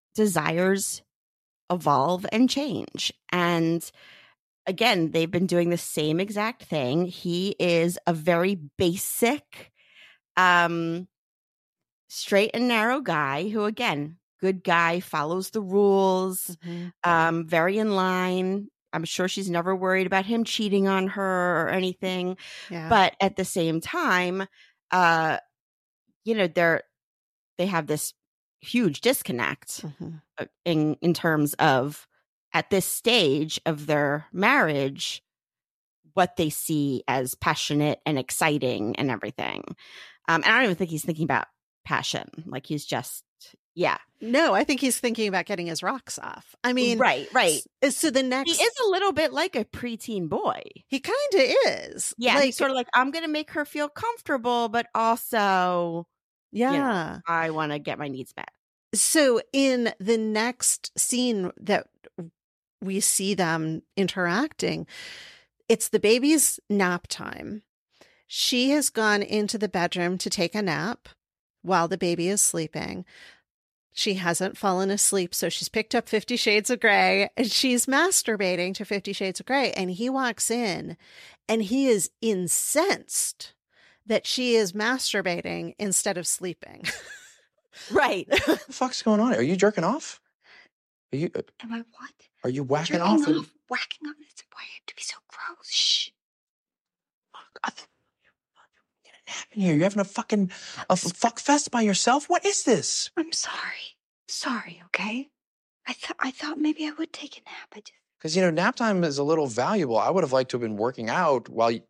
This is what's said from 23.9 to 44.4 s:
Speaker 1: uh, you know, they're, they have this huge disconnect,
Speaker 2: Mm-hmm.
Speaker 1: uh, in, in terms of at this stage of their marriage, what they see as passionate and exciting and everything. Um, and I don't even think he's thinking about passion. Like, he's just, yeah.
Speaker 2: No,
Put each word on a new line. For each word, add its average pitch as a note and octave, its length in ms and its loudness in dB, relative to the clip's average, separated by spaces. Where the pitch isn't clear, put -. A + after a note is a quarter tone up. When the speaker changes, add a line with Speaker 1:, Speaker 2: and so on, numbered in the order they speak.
Speaker 1:
uh, E3 460 4
you A3+ 120 0
know, G3 120 2
they're, E3 360 2
they F3 80 0
have E3+ 220 -2
this D3+ 260 -4
huge G#3 400 0
disconnect, B2 840 -2
Speaker 2:
Mm-hmm. D#3+ 240 -12
Speaker 1:
uh, C#3+ 60 -8
in, D#3 360 2
in E3+ 120 2
terms D3+ 420 2
of C#3 520 2
at D#3+ 160 -2
this F#3+ 160 2
stage D#3+ 800 0
of D3+ 220 -2
their D3 440 0
marriage, E3+ 920 0
what F3+ 240 2
they D#3+ 120 2
see C#3+ 580 -2
as B2+ 280 -2
passionate D3+ 680 0
and D3 120 0
exciting B2+ 800 -2
and C#3 160 -2
everything. B1+ 520 -8
Um, E3 160 2
and - 20 -2
I A3 120 6
don't C4 80 4
even F#3+ 100 2
think F3 140 -2
he's D#3 160 -6
thinking D#3+ 200 -2
about C#3 220 0
passion. - 420 -4
Like, C3+ 180 -10
he's D3+ 200 -6
just, - 380 -8
yeah. E3+ 220 0
Speaker 2:
No, B3 360 2